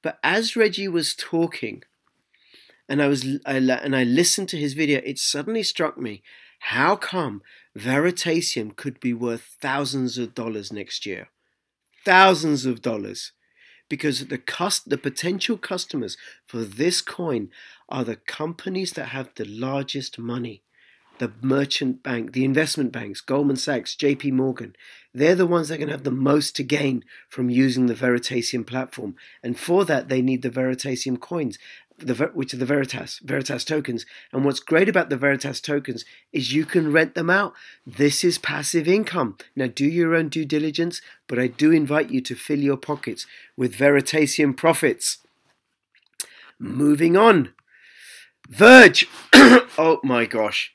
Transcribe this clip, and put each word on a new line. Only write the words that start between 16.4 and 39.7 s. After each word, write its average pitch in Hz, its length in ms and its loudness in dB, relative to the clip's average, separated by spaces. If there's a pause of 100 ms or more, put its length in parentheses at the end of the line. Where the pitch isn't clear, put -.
for 117 120 -12
this 113 440 -4
coin 127 480 -6 (380)
are 131 160 -4
the 110 120 -8
companies 180 760 -8
that 139 160 -10
have 131 260 -10
the 104 100 -10
largest 131 760 -8
money. 117 420 -10 (560)
The 113 140 -6 (100)
merchant 135 600 -2
bank, 120 300 -6
the 127 120 -2
investment 139 460 0
banks, 104 300 -12
Goldman 135 360 0
Sachs, 127 380 -6
J 143 220 0
P 139 160 -4
Morgan, 127 420 -2 (400)
they're 156 220 4
the 180 100 2
ones 165 220 0
that 160 80 -6
are - 20 -10
gonna 143 140 -6
have 143 100 -10
the 135 80 -2
most 139 460 0
to 131 80 -4
gain 135 400 -2 (240)
from 123 220 -4
using 127 360 2
the 117 80 0
Veritasium 120 720 -2
platform. 123 480 -10 (260)
And 120 160 -8
for 185 280 2
that, 143 240 -2
they 131 140 0
need 131 200 -2
the 127 80 -4
Veritasium 127 680 -4
coins, 156 360 -8 (400)
the 127 180 -6
Ver-, 147 200 -4
which 135 180 -6
are 127 40 -10
the 127 100 -4
Veritas, 139 560 -4
Veritas 131 420 -6
tokens. 131 420 -6 (260)
And 135 120 -2
what's 139 140 0
great 175 300 2
about 180 200 0
the 139 80 -2
Veritas 139 440 -2
tokens 139 440 -6 (280)
is 123 200 -4
you 156 140 0
can 160 240 0
rent 156 240 2
them 170 160 -2
out. 196 240 0 (320)
This 143 380 0
is 175 120 2
passive 151 520 -4
income. 180 500 0 (160)
Now, 131 140 -2
do 139 160 -4